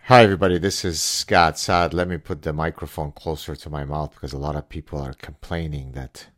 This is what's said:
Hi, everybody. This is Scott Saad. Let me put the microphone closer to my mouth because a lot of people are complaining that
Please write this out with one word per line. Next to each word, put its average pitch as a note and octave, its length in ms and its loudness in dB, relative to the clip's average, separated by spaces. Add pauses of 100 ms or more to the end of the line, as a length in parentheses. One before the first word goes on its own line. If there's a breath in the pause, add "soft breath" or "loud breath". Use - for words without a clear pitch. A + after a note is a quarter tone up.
Hi, B2 140 12
everybody. F#2 340 4
This F#2 260 -2
is E2 160 -4
Scott - 600 2
Saad. F2 340 2
Let F2+ 140 0
me F2 100 -4
put D2+ 240 -8
the D#2+ 100 -4
microphone D#2 600 -6
closer D#2 440 -8
to - 140 -16
my D2 160 -6
mouth D2 260 -6
because - 220 -12
a C#2 60 -8
lot D2 160 -4
of D2 120 -8
people D2+ 320 -12
are C2+ 140 -10
complaining D2 760 -10
that C2 460 -16